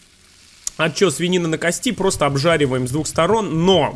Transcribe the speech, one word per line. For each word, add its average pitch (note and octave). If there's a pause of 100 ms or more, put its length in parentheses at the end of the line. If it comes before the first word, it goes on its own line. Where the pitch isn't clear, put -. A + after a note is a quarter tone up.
(760)
А D#3+
че, F3+
свинина F3
на D#3+
кости, F3
просто F#3
обжариваем C#3
с A#2+
двух D3
сторон, E3+
но, D#3+